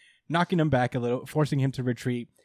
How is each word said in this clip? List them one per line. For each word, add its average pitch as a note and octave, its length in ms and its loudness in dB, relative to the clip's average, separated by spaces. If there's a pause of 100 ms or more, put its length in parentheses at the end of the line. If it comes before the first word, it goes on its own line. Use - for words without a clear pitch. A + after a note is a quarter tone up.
(280)
knocking E3+ 320 0
him D#3 100 4
back B2 260 2
a C3 40 -2
little, A#2+ 260 -2
forcing D3+ 340 0
him C3+ 140 2
to B2+ 100 -6
retreat. B2 440 -2 (180)